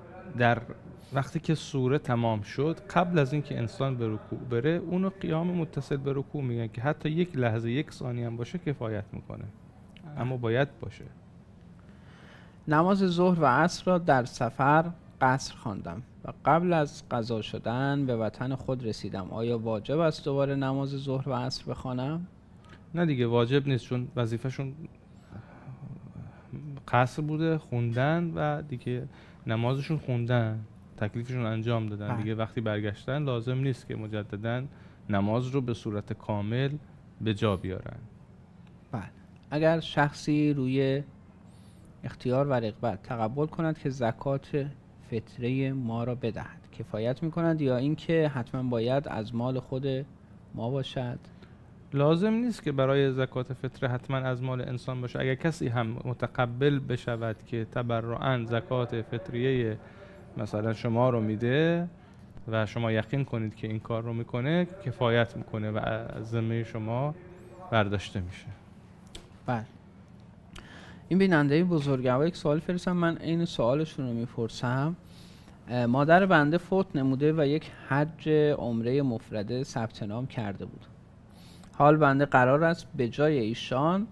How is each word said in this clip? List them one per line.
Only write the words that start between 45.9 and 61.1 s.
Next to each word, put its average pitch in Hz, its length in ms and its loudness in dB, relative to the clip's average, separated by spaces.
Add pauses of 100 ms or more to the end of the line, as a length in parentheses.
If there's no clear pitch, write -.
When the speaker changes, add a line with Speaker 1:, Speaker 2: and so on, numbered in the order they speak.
Speaker 2:
را 120 120 -2
بدهد، - 560 -6
کفایت 113 520 -4
می‌کند 165 380 0
یا 127 160 4
اینکه 151 560 2
حتماً 127 300 -4
باید 123 440 0
از 110 280 -6
مال 127 240 -2
خود 135 280 -4 (680)
ما 117 140 -4
باشد؟ 127 500 -4 (760)
Speaker 1:
لازم 165 400 4
نیست 233 300 -2
که 151 80 0
برای 135 400 4
زکات 131 420 -2
فطره 131 360 -4
حتماً 127 280 -2
از 127 260 -2
مال 127 180 -2
انسان 127 400 -6
باشه. 123 180 -6
اگر 131 160 2
کسی 151 320 0
هم 117 200 0
متقبل 123 920 0
بشود 120 560 -2 (120)
که 113 240 -2
تبرعاً 117 760 0
زکات 120 560 0
فطریه 120 760 0 (600)
مثلاً 110 360 -2
شما 120 360 2
رو 120 120 2